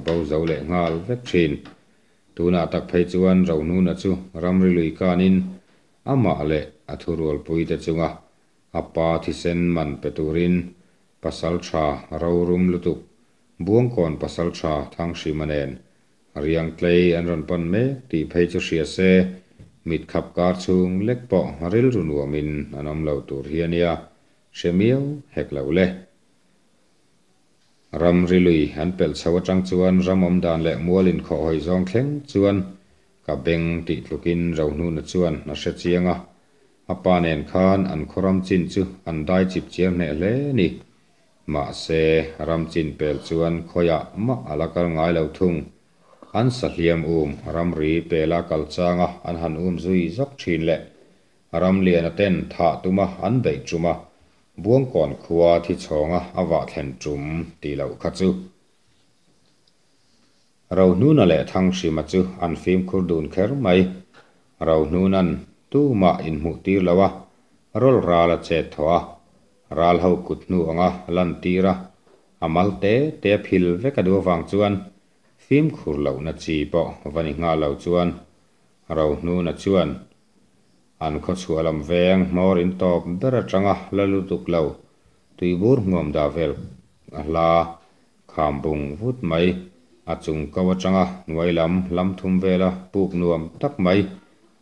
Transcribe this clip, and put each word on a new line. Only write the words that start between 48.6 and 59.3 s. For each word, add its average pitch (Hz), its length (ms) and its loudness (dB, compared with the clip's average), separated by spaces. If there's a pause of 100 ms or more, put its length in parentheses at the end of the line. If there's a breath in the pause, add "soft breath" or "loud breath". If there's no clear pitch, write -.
changa, 87 420 0 (160)
an 87 180 -6
han 80 140 -4
um 87 220 -2
zui 87 400 0
zok 139 220 -4
thin 82 260 -2
le. 80 120 2 (840 soft breath)
Ram 95 240 4
lian 85 200 4
a 82 140 -2
ten 98 160 4 (140)
tha 85 180 0 (140)
tuma, 95 240 2 (160)
an 110 220 0
bei 73 240 0
tuma. 82 260 0 (720 soft breath)
Buang 127 280 4
kon 76 200 0 (120)
khua 85 420 4
thi 92 100 -2
chonga, 78 440 -2 (200)
a - 100 0
wa 76 160 0
thlen 71 240 -8 (120)
tum, 73 220 -6 (380)
ti 73 140 -6
lo 71 100 -4 (160)
kha 85 160 -2
chu. 92 120 2 (2500)